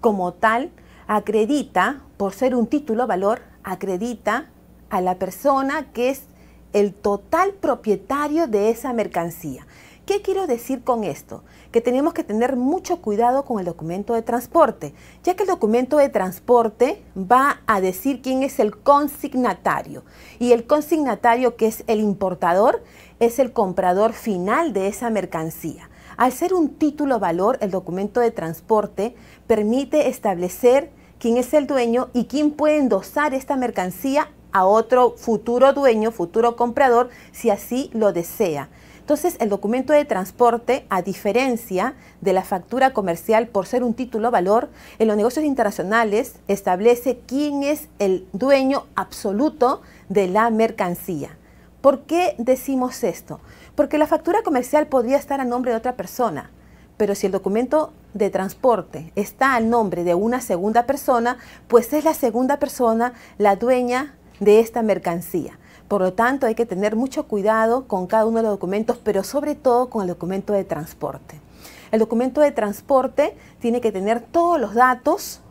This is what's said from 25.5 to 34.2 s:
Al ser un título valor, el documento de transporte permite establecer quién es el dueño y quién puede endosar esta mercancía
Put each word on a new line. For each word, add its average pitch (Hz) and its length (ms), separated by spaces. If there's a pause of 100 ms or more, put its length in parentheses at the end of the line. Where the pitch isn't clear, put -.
Al 247 140
ser 349 220
un 339 220
título 285 440
valor, 190 400
el 202 120
documento 190 500
de 233 100
transporte 202 840 (320)
permite 233 600
establecer 240 840 (280)
quién 233 180
es 247 160
el 294 120
dueño 247 480
y 233 120
quién 294 260
puede 302 260
endosar 262 560
esta 269 240
mercancía 254 720 (240)